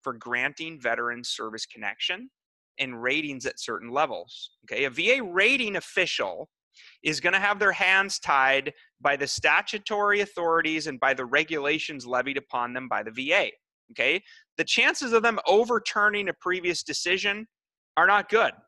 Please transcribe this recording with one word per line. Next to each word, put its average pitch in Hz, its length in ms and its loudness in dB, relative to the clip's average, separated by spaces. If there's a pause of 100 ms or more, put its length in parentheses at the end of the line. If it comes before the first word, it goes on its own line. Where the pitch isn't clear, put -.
for 135 100 -6
granting 135 640 -6
veteran 120 460 -4
service 110 400 -8
connection 175 640 -8 (500)
and 127 240 -6
ratings 135 440 -2
at - 120 -6
certain 117 320 -8
levels, 127 600 -4 (160)
okay? 131 180 -2
A 135 60 -2
V 185 260 2
A 262 60 -4
rating 202 540 0
official 135 760 -4 (520)
is 151 180 -2
gonna 185 200 2
have 202 180 2
their 196 140 4
hands 190 460 2
tied 135 520 2 (300)
by 143 160 2
the 135 100 -2
statutory 202 920 0
authorities 165 680 0
and 131 120 -8
by 135 140 4
the 127 100 -4
regulations 147 840 -2
levied 127 300 -2
upon 123 380 -4
them 127 120 -8
by 107 160 -2
the 110 100 -8
V 131 200 -4
A, 170 180 2 (420)
okay? 139 300 0 (360)
The 160 60 0
chances 254 500 2
of 226 80 6
them 226 240 2
overturning 208 840 2
a 165 60 -4
previous 180 480 -2
decision 196 640 -2 (500)
are 165 100 6
not 202 220 4
good 208 240 4 (160)